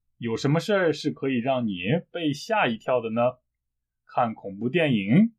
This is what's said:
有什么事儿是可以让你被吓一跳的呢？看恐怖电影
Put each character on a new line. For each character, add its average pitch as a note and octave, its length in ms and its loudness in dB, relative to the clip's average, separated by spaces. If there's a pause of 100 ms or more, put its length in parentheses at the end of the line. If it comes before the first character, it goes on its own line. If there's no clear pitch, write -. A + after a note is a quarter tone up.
(180)
有 A2+ 180 -4
什 C3+ 140 0
么 D#3 80 4
事 G3+ 160 0
儿 F3 180 2
是 D3 180 -4
可 C3+ 180 -4
以 C3 100 0
让 B2 280 0
你 G2 120 -4 (320)
被 E3 220 -2
吓 G3 340 -2
一 A#2 100 -2
跳 B2+ 240 0
的 A2+ 100 -4
呢？ A#2+ 280 0 (680)
看 A#2 280 -2
恐 G2 240 -14
怖 A2+ 100 -4
电 D3+ 260 2
影 A#2+ 440 2